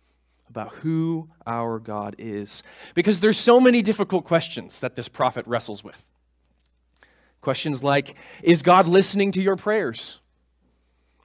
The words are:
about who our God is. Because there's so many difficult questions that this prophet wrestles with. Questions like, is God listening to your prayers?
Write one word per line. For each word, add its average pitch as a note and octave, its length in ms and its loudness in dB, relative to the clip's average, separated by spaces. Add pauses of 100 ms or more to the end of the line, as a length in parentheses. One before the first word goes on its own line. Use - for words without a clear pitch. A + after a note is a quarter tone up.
(460)
about A2 280 -14
who D#3+ 540 -4 (180)
our A#2 340 -6
God G#2 360 -10
is. G#2 460 -12 (320)
Because F3+ 240 0
there's G#3+ 200 2
so A#3+ 200 6
many B3 240 6
difficult F#3+ 420 -2
questions - 560 -4
that B2+ 140 -6
this A#2+ 140 -12
prophet B2+ 400 -4
wrestles A2+ 340 -6
with. - 220 -20 (1400)
Questions C3+ 420 -6
like, C#3+ 320 0 (260)
is E3 220 4
God F3+ 240 6
listening G3 460 2
to F#3 100 -2
your F#3+ 140 0
prayers? F#3 640 -6 (1040)